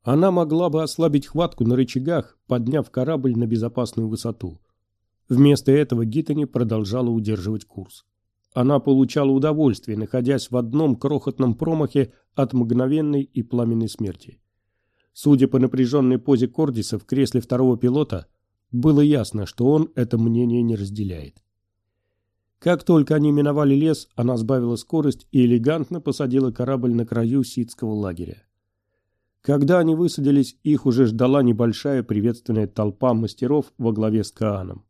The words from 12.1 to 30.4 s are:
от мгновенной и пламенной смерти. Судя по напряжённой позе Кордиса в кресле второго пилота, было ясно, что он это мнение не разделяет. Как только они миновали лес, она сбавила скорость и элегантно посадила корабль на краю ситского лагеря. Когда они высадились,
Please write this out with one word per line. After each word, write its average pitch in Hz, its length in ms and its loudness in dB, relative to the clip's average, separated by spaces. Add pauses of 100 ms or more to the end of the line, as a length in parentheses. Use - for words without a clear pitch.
от 131 200 -2
мгновенной 131 680 0
и 135 220 -6
пламенной 117 460 -2
смерти. - 520 -10 (720)
Судя 139 340 4
по 131 120 0
напряжённой 127 580 0
позе 123 300 2
Кордиса 120 500 -4
в - 80 -12
кресле 131 360 0
второго 127 360 0
пилота, 123 480 -2 (460)
было 143 300 2
ясно, 117 440 0
что 120 220 -2
он 156 280 2
это 120 220 -2
мнение 117 460 0
не 117 120 -2
разделяет. 98 600 -8 (1200)
Как 175 260 0
только 156 320 4
они 147 160 2
миновали 147 440 2
лес, 151 400 0
она 123 200 0
сбавила 120 400 -2
скорость 147 560 -4
и 127 140 4
элегантно 143 560 0
посадила 131 500 -2
корабль 123 420 -2
на 117 120 -2
краю 117 380 -2
ситского 117 500 -8
лагеря. 90 500 -8 (1000)
Когда 143 380 2
они 165 160 2
высадились, 143 680 0